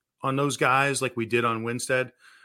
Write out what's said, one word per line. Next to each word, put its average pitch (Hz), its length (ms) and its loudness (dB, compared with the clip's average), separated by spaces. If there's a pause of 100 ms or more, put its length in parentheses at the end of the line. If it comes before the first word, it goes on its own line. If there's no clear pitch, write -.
(220)
on 135 140 -2
those 139 200 0
guys 135 460 2
like 127 160 -4
we 117 80 -2
did 120 200 2
on 113 180 0
Winstead, 123 480 -2 (340)